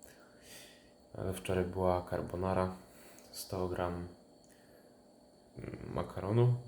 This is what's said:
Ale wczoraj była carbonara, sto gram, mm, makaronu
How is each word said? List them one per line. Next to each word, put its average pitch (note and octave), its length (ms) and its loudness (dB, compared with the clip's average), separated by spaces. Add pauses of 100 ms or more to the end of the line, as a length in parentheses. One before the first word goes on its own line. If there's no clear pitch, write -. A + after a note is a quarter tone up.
(1200)
Ale F#2+ 140 -2
wczoraj F#2 320 2
była F#2 460 2
carbonara, F#2 640 0 (560)
sto F#2 360 -4
gram, F2 400 -4 (1500)
mm, - 200 -10 (160)
makaronu G#2+ 600 4 (140)